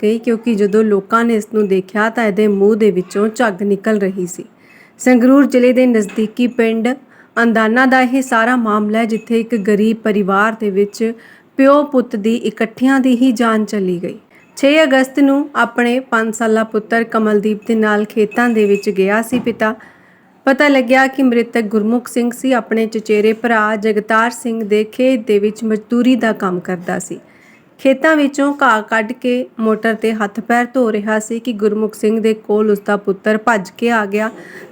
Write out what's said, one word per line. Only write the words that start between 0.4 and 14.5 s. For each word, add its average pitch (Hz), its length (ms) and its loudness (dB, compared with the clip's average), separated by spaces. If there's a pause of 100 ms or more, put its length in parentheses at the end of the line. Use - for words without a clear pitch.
ਜਦੋਂ 208 300 0
ਲੋਕਾਂ 214 400 0
ਨੇ 233 100 0
ਇਸ 208 200 -4
ਨੂੰ 214 140 0
ਦੇਖਿਆ 196 420 -2
ਤਾਂ 233 140 -2
ਇਹਦੇ 214 240 0
ਮੂੰਹ 202 280 2
ਦੇ 214 140 2
ਵਿੱਚੋਂ 185 380 -2
ਝੱਗ 220 340 -2
ਨਿਕਲ 202 360 -2
ਰਹੀ 190 280 -4
ਸੀ। - 180 -14 (540)
ਸੰਗਰੂਰ 254 480 4
ਜ਼ਿਲ੍ਹੇ 247 260 4
ਦੇ 254 140 4
ਨਜ਼ਦੀਕੀ 220 600 -2
ਪਿੰਡ 226 420 -2 (540)
ਅੰਦਾਨਾ 226 440 2
ਦਾ 262 140 4
ਇਹ 254 220 0
ਸਾਰਾ 247 340 0
ਮਾਮਲਾ 214 420 0
ਹੈ, 233 60 0
ਜਿੱਥੇ 226 360 -2
ਇੱਕ 226 160 -4
ਗਰੀਬ 214 400 0
ਪਰਿਵਾਰ 208 640 0
ਦੇ 208 100 -2
ਵਿੱਚ 202 420 -2 (440)
ਪਿਓ 285 280 6
ਪੁੱਤ 254 320 -2
ਦੀ 220 180 -2
ਇਕੱਠਿਆਂ 240 680 -2
ਦੀ 247 160 4
ਹੀ 262 160 2
ਜਾਨ 220 320 0
ਚਲੀ 190 380 -4
ਗਈ। 160 160 -8 (380)